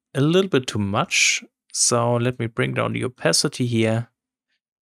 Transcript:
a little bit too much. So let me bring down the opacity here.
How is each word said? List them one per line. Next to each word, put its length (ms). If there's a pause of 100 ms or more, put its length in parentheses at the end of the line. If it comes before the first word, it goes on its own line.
(140)
a 60
little 280
bit 180
too 140
much. 640 (280)
So 440
let 240
me 60
bring 280
down 180
the 120
opacity 600
here. 420 (720)